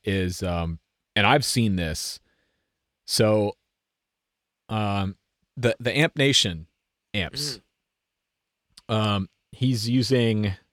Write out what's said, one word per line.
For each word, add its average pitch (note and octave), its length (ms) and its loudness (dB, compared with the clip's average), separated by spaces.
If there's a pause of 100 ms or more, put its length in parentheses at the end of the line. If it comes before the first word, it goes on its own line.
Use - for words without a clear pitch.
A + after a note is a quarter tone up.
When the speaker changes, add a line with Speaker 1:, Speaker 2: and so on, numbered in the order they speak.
Speaker 1:
is, F#2+ 400 -2
um, E2+ 380 -4 (340)
and G2+ 120 2
I've C3+ 180 4
seen A2 320 2
this, D#2+ 420 -6 (880)
so, G#2+ 460 2 (1160)
um, G2+ 480 -2 (400)
the, A#2 220 0
the A#2 180 -4
Amp D3+ 200 0
Nation A2 500 2 (480)
amps, A#2+ 460 -6 (1300)
Speaker 2:
Mm-hmm. A2+ 60 -2
Speaker 1:
um, G#2 340 0 (240)
he's A#2+ 360 -2
using A#2 640 2 (200)